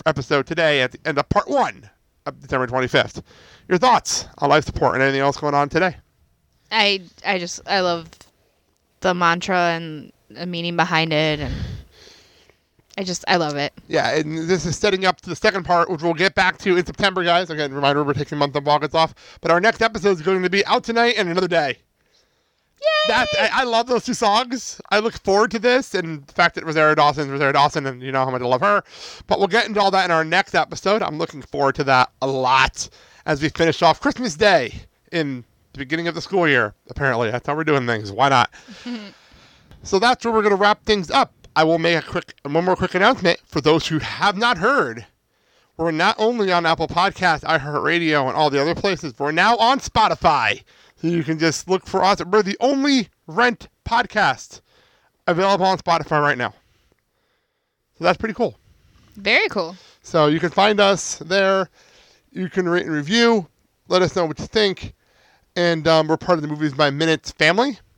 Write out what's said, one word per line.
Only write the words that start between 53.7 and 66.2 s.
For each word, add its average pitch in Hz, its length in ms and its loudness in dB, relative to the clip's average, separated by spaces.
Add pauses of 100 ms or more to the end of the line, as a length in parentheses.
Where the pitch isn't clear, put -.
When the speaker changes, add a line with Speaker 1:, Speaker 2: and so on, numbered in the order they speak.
Speaker 1:
podcast 214 720 -2 (680)
available 185 380 2
on 190 140 2
Spotify 160 420 0
right 143 160 2
now. 120 140 -4 (1500)
So 160 80 -10
that's 175 140 2
pretty 220 160 -6
cool. - 240 -4 (580)
Speaker 2:
Very 233 320 0
cool. 180 280 -6 (260)
Speaker 1:
So 156 240 2
you 151 140 2
can 165 100 -2
find 202 280 2
us 196 380 0
there. 190 540 0 (600)
You 185 180 -6
can 185 180 -2
rate 175 160 0
and 156 100 -4
review. 208 540 2 (400)
Let 185 140 2
us 180 120 -2
know 175 120 0
what 151 120 -8
you - 80 -10
think. 202 460 -2 (640)
And, 170 320 0
um, 160 180 4
we're 156 120 0
part 180 180 0